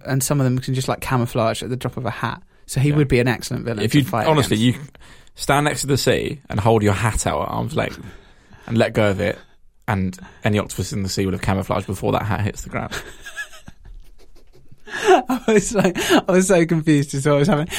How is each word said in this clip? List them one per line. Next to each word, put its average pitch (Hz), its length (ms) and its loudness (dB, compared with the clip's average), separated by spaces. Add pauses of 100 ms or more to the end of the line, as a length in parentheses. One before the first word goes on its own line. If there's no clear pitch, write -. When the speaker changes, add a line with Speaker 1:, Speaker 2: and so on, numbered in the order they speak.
Speaker 1:
and 131 180 -2
some 147 160 0
of 135 60 2
them 127 140 2
can 131 140 -4
just, 127 140 -4
like, 117 140 -4
camouflage 117 600 -2
at 101 80 -8
the 127 60 -4
drop 123 220 -8
of 127 80 -8
a 107 60 -2
hat. - 300 -6 (240)
So - 140 -4
he 143 100 4
Speaker 2:
Yeah. 143 60 2
Speaker 1:
would 147 140 4
be 127 100 4
an 120 80 4
excellent 117 380 -4
villain 110 180 -4
Speaker 2:
If 110 80 0
Speaker 1:
to 147 80 6
Speaker 2:
you, 135 60 2
Speaker 1:
fight 110 220 0
Speaker 2:
honestly, 147 300 4 (120)
Speaker 1:
against. 120 100 -2 (100)
Speaker 2:
you - 40 -20 (420)
stand 143 300 0
next 147 160 -2
to 135 60 -6
the 135 100 2
sea 87 420 0 (100)
and - 100 -2
hold 113 240 4
your 104 100 4
hat 101 340 0
out 80 140 -2
at - 80 -4
arm's 113 260 -6
length - 240 -4 (680)
and 117 100 -2
let 113 160 2
go 110 160 4
of 95 100 0
it, 92 180 -2 (500)
and 95 300 -2 (280)
any 104 140 2
octopus 92 340 -6
in 101 100 -4
the 95 60 -4
sea 98 160 -2
would 95 80 -2
have 95 80 -6
camouflaged 95 460 -2
before 107 260 -2
that 98 100 -2
hat 101 180 -2
hits - 200 -4
the - 80 -12
ground. - 240 -8
<laughs> - 100 -10 (1900)
Speaker 1:
<laughs> - 0 -
I 294 540 2
was 220 260 2
like, 185 240 2
I 359 340 2
was 185 160 4
so 175 180 6
confused 156 480 2
as 135 100 -4
to 147 80 2
what 143 80 4
was 143 80 4
happening. 156 320 2